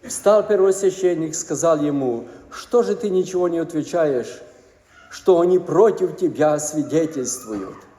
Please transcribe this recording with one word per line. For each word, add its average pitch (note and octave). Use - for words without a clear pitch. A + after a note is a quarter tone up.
Встал G3+
первосвященник, F#3
сказал D3+
ему: C3+
«Что -
же G3+
ты G#3
ничего F3+
не E3+
отвечаешь, D#3
что F3+
они F3+
против F3+
тебя D3+
свидетельствуют?» C3